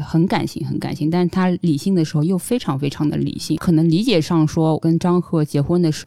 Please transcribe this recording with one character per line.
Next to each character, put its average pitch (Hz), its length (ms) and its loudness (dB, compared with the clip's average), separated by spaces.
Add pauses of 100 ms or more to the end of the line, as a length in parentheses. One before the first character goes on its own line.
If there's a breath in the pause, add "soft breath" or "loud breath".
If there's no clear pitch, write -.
很 165 200 2
感 - 200 0
性， - 200 -8
很 131 120 -4
感 135 160 -6
性， 147 140 -2
但 175 160 2
是 170 60 0
她 185 180 0 (140)
理 165 120 2
性 196 200 0
的 165 100 2
时 156 140 -2
候 147 40 2
又 185 140 0
非 240 220 -2
常 147 200 -4
非 143 120 -2
常 147 180 -2
的 156 80 -2
理 143 220 -4
性。 - 180 -4
可 - 160 0
能 165 160 4
理 165 140 2
解 220 180 2
上 156 260 2
说， 160 320 0
跟 165 200 2
张 180 240 2
赫 160 200 -2
结 147 200 -2
婚 170 180 0
的 165 100 2
时 - 160 -6